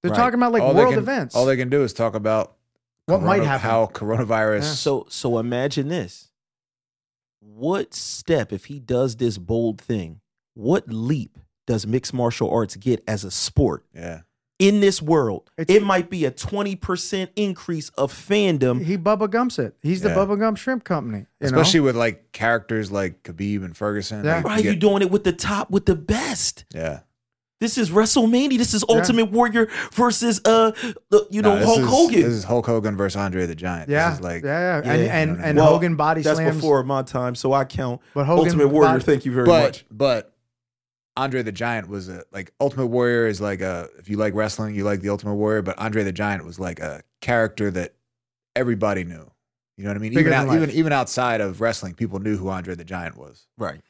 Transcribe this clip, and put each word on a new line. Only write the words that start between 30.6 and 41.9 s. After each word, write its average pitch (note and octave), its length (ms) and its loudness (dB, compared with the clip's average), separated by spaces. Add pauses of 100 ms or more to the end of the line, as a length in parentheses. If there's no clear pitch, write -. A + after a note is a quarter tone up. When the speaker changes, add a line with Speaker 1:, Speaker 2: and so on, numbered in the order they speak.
Speaker 2:
the, G#3 200 6
you G#3 120 -2
Speaker 3:
No, G#3 140 6
Speaker 2:
know, G3+ 40 0
Speaker 3:
this G#3+ 80 4
Speaker 2:
Hulk A3+ 140 6
Speaker 3:
is, A#2+ 80 2
Speaker 2:
Hogan. D4 320 6
Speaker 3:
this A#2+ 120 2
is G#2 120 -4
Hulk A#2 200 0
Hogan A2 320 0
versus G2 200 -2
Andre F#2 280 -2
the E2 100 -6
Giant. F2 340 -8
Speaker 1:
Yeah. D#3 200 2
Speaker 3:
This D3 100 -6
is F#2 40 -10
like F2 200 -8
Speaker 1:
Yeah, D#3+ 400 -2
yeah. B2 80 -2
And, D#3+ 120 4
Speaker 2:
Yeah. D#3+ 140 0
Speaker 1:
and, D#3 140 0
Speaker 3:
No, F3 80 -4
no, F3 60 -8
Speaker 1:
and D3+ 120 0
Speaker 3:
no. D#3 60 8
Speaker 2:
Well, D3+ 100 8
Speaker 1:
Hogan E3 240 2
body D#3 240 0
Speaker 2:
that's D3+ 180 2
Speaker 1:
slams. D#3+ 160 0
Speaker 2:
before D3+ 280 2
my C3+ 200 -2
time, B2 320 -4
so C3 180 -2
I C#3 120 2
count B2+ 340 -8 (140)
Speaker 1:
But C#3+ 120 0
Hogan E3+ 200 4
Speaker 2:
Ultimate D#3 240 4
Warrior. C#3+ 240 6
Speaker 1:
body B2+ 100 0
Speaker 2:
Thank C#3 220 2
you B2+ 80 -2
very B2 120 2
Speaker 3:
But, D#3+ 180 6
Speaker 2:
much. - 280 -2
Speaker 3:
but A2+ 420 -2 (840)
Andre C3 240 -2
the A2 100 -6
Giant A2 380 -6
was G2 180 -10